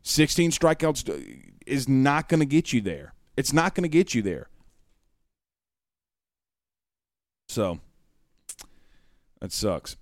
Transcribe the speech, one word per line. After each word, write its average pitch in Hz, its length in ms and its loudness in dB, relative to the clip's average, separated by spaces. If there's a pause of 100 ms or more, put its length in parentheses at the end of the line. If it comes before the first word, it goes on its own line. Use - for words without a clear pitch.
Sixteen 160 480 2
strikeouts 160 540 0
d-, 67 500 -12 (140)
is 131 200 -2
not 139 400 4
gonna 156 160 2
get 147 300 2
you 120 80 2
there. 76 320 -8 (240)
It's 135 160 -2
not 165 220 2
gonna 180 120 -2
get 160 280 2
you 113 80 2
there. 85 260 -6 (3000)
So, 95 320 -4 (1600)
that 95 120 -10
sucks. - 500 -4